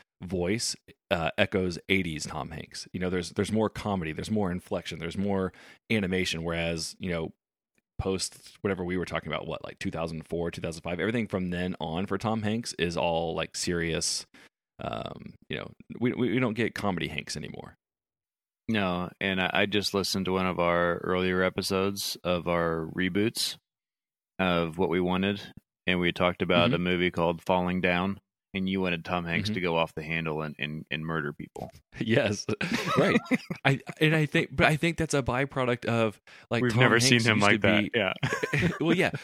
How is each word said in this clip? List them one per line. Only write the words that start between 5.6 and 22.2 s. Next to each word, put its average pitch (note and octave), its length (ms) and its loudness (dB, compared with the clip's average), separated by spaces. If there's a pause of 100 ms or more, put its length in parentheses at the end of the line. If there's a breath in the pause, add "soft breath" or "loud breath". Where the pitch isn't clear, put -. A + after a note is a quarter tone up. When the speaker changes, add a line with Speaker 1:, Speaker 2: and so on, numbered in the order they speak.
Speaker 1:
animation, F#2 540 0
whereas, E2+ 560 -2
you F#2 100 -4
know, E2 220 -4 (680)
post - 600 -4
whatever F#2 240 -2
we F2+ 120 -2
were F2 100 -2
talking D#2+ 260 -4
about, - 140 -4
what, D#2+ 180 -6
like, - 140 -12
two F#2+ 120 -6
thousand D#2+ 380 -6
four, E2+ 240 -2
two - 80 -10
thousand E2 220 -8
five, E2+ 180 -4
everything A2+ 260 0
from F#2 240 -2
then F2+ 300 -2
on E2 260 -4
for G2 120 -2
Tom A2 240 -2
Hanks A2 360 -2
is E2+ 180 -2
all, E2 380 0
like, D#2+ 220 -6
serious. E2+ 680 -2 (540 loud breath)
Um, - 560 -10 (140)
you - 80 -6
know, - 140 -10 (280)
we, B2 140 0
we, A2 220 0
we B2+ 40 2
don't A#2+ 160 0
get A2 200 -2
comedy F2+ 340 -2
Hanks - 280 -8
anymore. - 380 -12 (960)
Speaker 2:
No, F2+ 420 0 (100)
and F#2+ 200 0
I, F2+ 120 2
I G2+ 140 4
just G2+ 280 0
listened F#2+ 320 0
to F#2 60 0
one F#2 140 4
of F2 140 0
our F2 380 4
earlier F#2 440 2
episodes G2 840 0